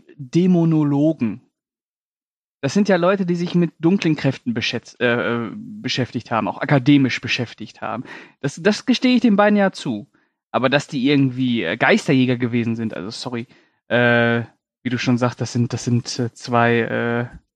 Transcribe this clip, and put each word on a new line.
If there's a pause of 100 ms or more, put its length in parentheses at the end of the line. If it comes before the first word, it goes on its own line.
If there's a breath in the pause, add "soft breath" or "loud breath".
(180)
Dämonologen, (1200)
das
sind
ja
Leute,
die
sich
mit
dunklen
Kräften
beschätz-,
äh, (420)
äh,
beschäftigt
haben,
auch
akademisch
beschäftigt
haben. (360 loud breath)
Das,
das
gestehe
ich
den
beiden
ja
zu. (440)
Aber
dass
die
irgendwie,
äh,
Geisterjäger
gewesen
sind,
also
sorry, (400 soft breath)
äh, (400)
wie
du
schon
sagst,
das
sind,
das
sind,
äh,
zwei,
äh, (300)